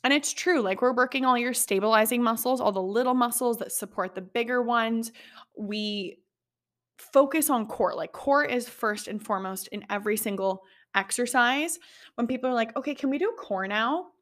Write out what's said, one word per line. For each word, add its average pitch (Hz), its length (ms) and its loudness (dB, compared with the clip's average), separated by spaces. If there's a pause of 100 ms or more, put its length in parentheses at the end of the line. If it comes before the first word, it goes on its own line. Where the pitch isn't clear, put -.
and 262 100 4
it's 285 180 0
true, 339 300 2
like, 196 200 0
we're 247 120 4
working 254 320 0
all 254 120 6
your 240 160 -2
stabilizing 220 680 2
muscles, 240 400 2
all 214 100 4
the 190 100 -2
little 240 340 2
muscles 240 420 0
that - 140 -8
support 190 420 -6
the 190 80 -8
bigger 240 400 -2
ones. 226 500 0 (460)
We 208 640 -6 (800)
focus 285 520 2
on 226 180 0
core. - 260 -2
Like, - 180 -8
core 285 340 2
is 240 240 -4
first 214 380 -4
and 208 160 -8
foremost 190 460 -6
in 202 200 -10
every 208 280 0
single 190 460 -2 (320)
exercise. 247 840 0 (380)
When 233 120 -2
people 254 220 -2
are 254 40 0
like, 226 220 0
"Okay, 277 200 -4
can 269 140 -2
we 277 80 0
do 392 200 -2
core 190 300 -6
now?" 240 440 -2 (100)